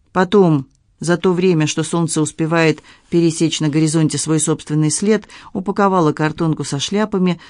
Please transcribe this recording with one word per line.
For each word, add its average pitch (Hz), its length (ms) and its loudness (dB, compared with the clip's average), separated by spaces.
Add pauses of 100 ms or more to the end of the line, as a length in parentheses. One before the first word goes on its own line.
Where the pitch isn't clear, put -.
(120)
Потом, 180 540 2 (360)
за 170 140 2
то 185 160 0
время, 175 340 2
что 156 160 -4
солнце 160 400 -2
успевает 160 580 0 (300)
пересечь 165 480 0
на 156 100 0
горизонте 156 500 0
свой 156 200 -2
собственный 151 540 -2
след, 202 340 -2 (260)
упаковала 190 600 0
картонку 156 500 -2
со 143 160 -6
шляпами, 185 720 -2